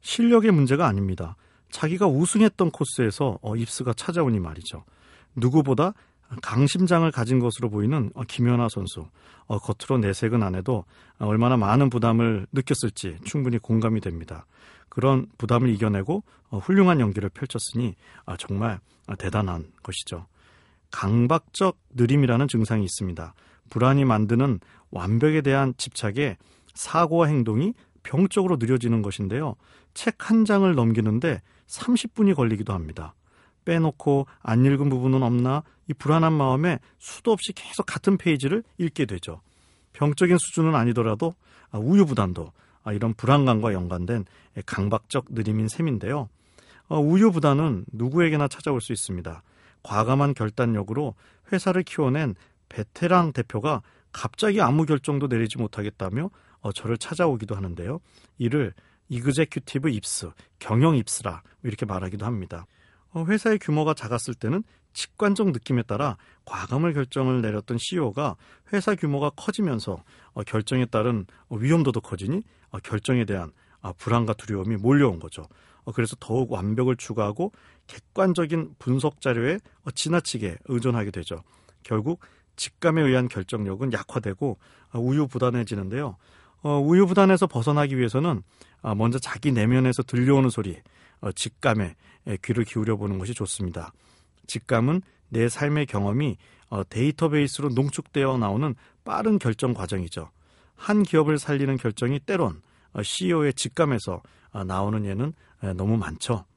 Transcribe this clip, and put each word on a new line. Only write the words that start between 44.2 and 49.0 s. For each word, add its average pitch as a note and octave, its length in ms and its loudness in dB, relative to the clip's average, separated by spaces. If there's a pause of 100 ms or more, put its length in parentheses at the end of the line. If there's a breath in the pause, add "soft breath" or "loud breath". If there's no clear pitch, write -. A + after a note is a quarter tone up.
강박적 G#2+ 640 -2
느림인 A2 380 -2
셈인데요. B2+ 600 -4 (600 soft breath)
어, D#3 100 0
우유부단은 D#3 920 4
누구에게나 D3 560 2
찾아올 C3 340 -4
수 - 100 -10
있습니다. F2 500 -8 (420 soft breath)